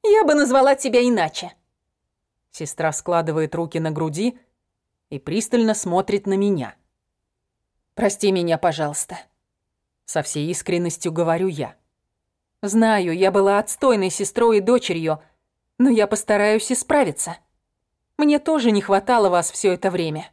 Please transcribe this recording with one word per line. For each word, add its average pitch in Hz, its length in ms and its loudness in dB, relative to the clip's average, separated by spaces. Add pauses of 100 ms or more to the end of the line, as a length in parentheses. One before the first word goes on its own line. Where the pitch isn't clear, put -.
«Я 427 220 4
бы 302 100 4
назвала 269 400 4
тебя 247 340 0
иначе». 185 440 -2 (960)
Сестра 160 400 -4
складывает 160 640 -2
руки 170 240 -6
на 160 140 -4
груди 160 440 -4 (760)
и 143 100 -10
пристально 220 540 0
смотрит 196 520 -2
на 196 80 -2
меня. 190 400 -2 (1200)
«Прости 202 380 0
меня, 170 260 0
пожалуйста», 151 580 -4 (960)
со 156 120 -2
всей 151 280 -6
искренностью 175 640 -4
говорю 165 340 0
я. 147 300 -8 (880)
«Знаю, 208 540 2
я 190 140 2
была 196 300 2
отстойной 208 500 0
сестрой 220 480 0
и - 20 4
дочерью, 165 600 0 (560)
но 254 100 4
я 220 200 4
постараюсь 214 640 0
исправиться. 240 640 -2 (800)
Мне 294 240 2
тоже 277 320 0
не 202 100 2
хватало 202 460 2
вас 175 240 0
всё 190 200 0
это 185 160 -2
время. 165 440 -4